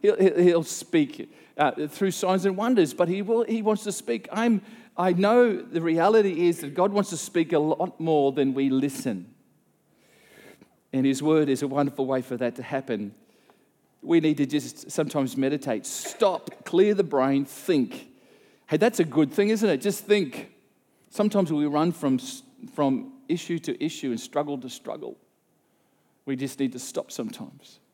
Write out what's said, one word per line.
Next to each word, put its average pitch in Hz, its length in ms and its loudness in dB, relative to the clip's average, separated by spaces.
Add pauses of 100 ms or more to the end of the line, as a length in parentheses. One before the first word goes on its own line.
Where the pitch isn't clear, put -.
he'll, 208 160 2
he'll, 185 220 4
he'll 170 260 6
speak, - 640 -2 (280)
uh, 147 280 0
through 190 260 -2
signs 185 340 0
and 190 100 0
wonders, 214 380 2
but 175 140 2
he 190 120 -2
will, 226 240 0
he 226 160 -2
wants 214 240 0
to 202 80 -6
speak. - 400 -6
I'm, 220 300 0 (340)
I 180 160 2
know 214 420 4
the 165 280 -6
reality 175 680 4
is 170 140 -2
that 143 100 -10
God 185 220 0
wants 202 160 0
to 170 80 -6
speak 170 340 -2
a 160 60 4
lot 156 420 -2
more 151 320 2
than 135 220 0
we 135 160 0
listen. 131 640 -4 (1600)
And 131 100 2
his 135 180 0
word 151 280 4
is 127 100 0
a 143 80 -4
wonderful 139 380 -2
way 131 160 -2
for 127 160 -8
that 120 180 -4
to 165 60 -12
happen. 113 520 -6 (880)
We 165 180 4
need 156 160 0
to 143 100 0
just 127 460 -6
sometimes 139 440 -2
meditate, 135 480 -2
stop, - 800 -2
clear 202 300 4
the 190 80 0
brain, 139 420 2
think. - 640 -2 (600)
Hey, 156 80 0
that's 208 240 2
a 175 40 6
good 147 280 2
thing, 208 160 2
isn't 214 200 2
it? 151 100 2
Just 196 260 -4
think. 196 480 0 (580)
Sometimes 202 420 2
we 147 140 2
run 151 240 2
from, 135 300 0
s-, - 220 -14 (300)
from 135 420 -2 (140)
issue 170 320 -4
to 143 240 -6
issue 151 260 -6
and 117 100 -4
struggle 147 380 -4
to 123 120 -12
struggle. - 460 -12 (1080)
We 139 120 -4
just 131 240 -6
need 135 120 0
to 127 60 -12
stop - 320 -8
sometimes. - 680 -12 (140)